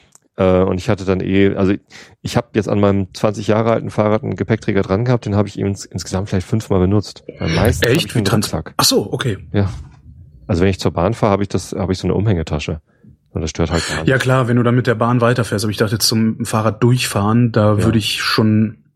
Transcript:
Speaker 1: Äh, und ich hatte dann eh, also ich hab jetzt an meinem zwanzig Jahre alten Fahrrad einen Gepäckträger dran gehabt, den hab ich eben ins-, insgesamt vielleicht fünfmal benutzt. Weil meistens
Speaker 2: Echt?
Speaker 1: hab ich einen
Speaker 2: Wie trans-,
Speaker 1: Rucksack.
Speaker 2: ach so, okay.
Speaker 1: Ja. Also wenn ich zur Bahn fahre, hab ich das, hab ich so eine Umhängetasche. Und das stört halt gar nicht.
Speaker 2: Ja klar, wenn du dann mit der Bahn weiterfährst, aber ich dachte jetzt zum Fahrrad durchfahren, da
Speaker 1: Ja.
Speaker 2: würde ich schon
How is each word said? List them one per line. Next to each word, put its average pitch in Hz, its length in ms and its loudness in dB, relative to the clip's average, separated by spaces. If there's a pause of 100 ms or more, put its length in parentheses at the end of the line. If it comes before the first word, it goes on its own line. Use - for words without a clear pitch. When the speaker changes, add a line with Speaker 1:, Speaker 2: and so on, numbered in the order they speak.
(360)
Speaker 1:
Äh, 92 260 4
und 95 160 0
ich - 100 -8
hatte 95 160 -2
dann 92 160 0
eh, 98 340 2
also 98 200 2 (480)
ich - 140 -4
hab - 200 -2
jetzt 104 120 0
an 107 120 0
meinem 98 340 2
zwanzig 107 340 -4
Jahre 113 240 2
alten 110 180 -2
Fahrrad 107 320 0
einen 107 140 -6
Gepäckträger 98 460 0
dran 95 220 0
gehabt, 123 220 0
den 101 100 0
hab 104 100 2
ich 98 120 -12
eben 104 100 -2
ins-, 98 160 -4
insgesamt 92 440 -6
vielleicht 92 180 -2
fünfmal 104 340 0
benutzt. 95 440 0 (140)
Weil 90 120 -4
meistens - 380 2
Speaker 2:
Echt? 131 120 2
Speaker 1:
hab - 100 -4
ich - 60 -4
einen - 80 0
Speaker 2:
Wie - 40 -2
trans-, 110 260 0
Speaker 1:
Rucksack. 80 220 -8
Speaker 2:
ach - 80 0
so, 220 280 0
okay. 120 260 -4 (140)
Speaker 1:
Ja. 101 180 0 (760)
Also 85 160 0
wenn 95 80 4
ich 90 100 -4
zur 92 120 0
Bahn 90 220 0
fahre, 110 180 2
hab 98 80 2
ich 101 80 -4
das, - 240 -6
hab 92 180 -4
ich 92 80 -2
so - 80 -4
eine 90 80 2
Umhängetasche. 85 680 -2 (500)
Und 87 100 -6
das 78 100 -4
stört 82 200 -2
halt 82 180 -2
gar - 120 -6
nicht. 80 80 -4
Speaker 2:
Ja 131 100 4
klar, 127 300 0
wenn 120 80 2
du 123 60 2
dann 120 120 2
mit 123 120 2
der 120 80 2
Bahn 117 260 2
weiterfährst, 117 440 0
aber 107 60 -2
ich 101 80 -4
dachte 113 160 0
jetzt 104 120 0
zum 113 380 0
Fahrrad 110 380 -2
durchfahren, 120 680 2
da 107 240 4
Speaker 1:
Ja. 107 80 0
Speaker 2:
würde 113 140 2
ich - 220 -4
schon 107 580 0 (180)